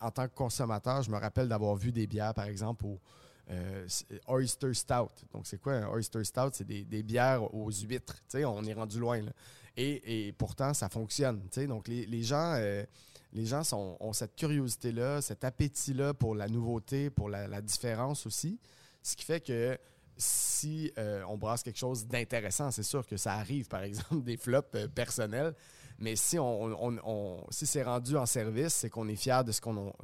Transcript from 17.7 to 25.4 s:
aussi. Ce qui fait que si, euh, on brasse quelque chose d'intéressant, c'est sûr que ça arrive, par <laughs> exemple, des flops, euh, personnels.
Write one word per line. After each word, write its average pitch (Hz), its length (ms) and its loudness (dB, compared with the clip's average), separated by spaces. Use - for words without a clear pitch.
aussi. 160 320 -4
Ce - 140 -4
qui - 100 -10
fait 160 160 0
que 123 360 0
si, - 800 0
euh, 104 300 -2
on 104 100 -4
brasse 113 260 0
quelque 117 160 -8
chose 127 260 -2
d'intéressant, 120 680 0
c'est 110 120 -2
sûr 131 240 0
que 104 100 -4
ça 98 180 0
arrive, 110 320 -2
par 95 160 -4
<laughs> - 0 -
exemple, 110 400 -2
des 117 140 -2
flops, 123 380 4
euh, 107 120 0
personnels. 120 680 0